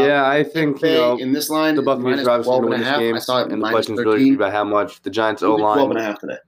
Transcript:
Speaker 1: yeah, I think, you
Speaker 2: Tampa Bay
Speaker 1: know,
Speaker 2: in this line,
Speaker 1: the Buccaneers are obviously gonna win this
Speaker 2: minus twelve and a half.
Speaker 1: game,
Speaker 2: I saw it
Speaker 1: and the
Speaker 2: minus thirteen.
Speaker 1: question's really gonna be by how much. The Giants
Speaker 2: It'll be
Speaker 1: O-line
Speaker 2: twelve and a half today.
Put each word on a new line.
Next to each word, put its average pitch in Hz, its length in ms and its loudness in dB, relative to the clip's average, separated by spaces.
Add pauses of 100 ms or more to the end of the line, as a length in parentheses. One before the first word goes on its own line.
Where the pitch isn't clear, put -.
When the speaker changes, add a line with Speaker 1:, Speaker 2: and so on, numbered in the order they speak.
Speaker 1:
yeah, 143 240 4
I 143 140 2
think, 143 120 -6
you 160 100 -2
Speaker 2:
Tampa 143 160 -2
Bay 160 160 2
Speaker 1:
know, 123 220 2
Speaker 2:
in 127 140 -4
this 147 160 -2
line, 156 280 0
Speaker 1:
the 143 60 2
Buccaneers 131 440 0
are 123 40 4
obviously 120 280 0
gonna 120 80 0
win 120 140 -2
this - 0 -
Speaker 2:
minus - 20 -2
twelve - 0 -
and - 0 -
a - 20 -4
half. 135 140 0
Speaker 1:
game, 117 160 0
Speaker 2:
I 117 60 -4
saw 127 180 -2
it 117 60 2
Speaker 1:
and - 80 -8
the 107 60 -6
Speaker 2:
minus 110 280 0
thirteen. 110 100 -6
Speaker 1:
question's - 40 -4
really 107 180 2
gonna 135 120 4
be 135 60 4
by 98 140 0
how 104 140 -2
much. 104 380 -2
The 101 80 -10
Giants 107 320 -2
Speaker 2:
It'll 107 140 2
be 107 60 0
Speaker 1:
O-line 107 140 2
Speaker 2:
twelve 135 140 2
and 113 100 -4
a - 20 -4
half 107 160 -6
today. - 300 -12